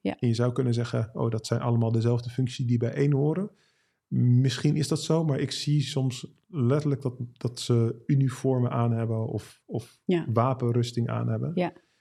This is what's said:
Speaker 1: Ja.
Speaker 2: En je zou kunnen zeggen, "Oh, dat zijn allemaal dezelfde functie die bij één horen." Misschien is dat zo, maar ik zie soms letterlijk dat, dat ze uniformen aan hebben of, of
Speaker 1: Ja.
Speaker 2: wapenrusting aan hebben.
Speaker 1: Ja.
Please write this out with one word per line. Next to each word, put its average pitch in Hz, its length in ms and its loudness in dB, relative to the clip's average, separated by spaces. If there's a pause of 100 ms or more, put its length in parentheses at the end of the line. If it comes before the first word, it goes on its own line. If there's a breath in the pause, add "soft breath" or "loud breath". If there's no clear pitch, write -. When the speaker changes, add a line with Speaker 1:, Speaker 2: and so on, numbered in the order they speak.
Speaker 1:
Ja. - 180 -4
Speaker 2:
En 123 80 0
je 117 60 2
zou 120 180 0
kunnen 123 220 0
zeggen, 117 400 -2
"Oh, - 160 -2
dat 110 180 -4
zijn 117 140 0
allemaal 117 300 2
dezelfde 117 380 0
functie 127 360 -4
die 120 120 2
bij 117 160 -2
één 143 200 2
horen." 156 360 0 (580)
Misschien 127 680 4
is 151 120 0
dat 156 160 -2
zo, 165 200 2
maar 147 160 0
ik 139 120 -4
zie 147 300 0
soms 127 460 -4 (200)
letterlijk 143 540 0
dat, 123 120 -4 (240)
dat - 220 -6
ze 117 460 2
uniformen 131 680 2
aan 117 200 0
hebben 113 360 -2
of, - 380 -8
of - 400 -10
Speaker 1:
Ja. 175 280 2
Speaker 2:
wapenrusting 120 760 0
aan 117 200 -4
hebben. 120 260 -4
Speaker 1:
Ja. 175 180 -2 (280 soft breath)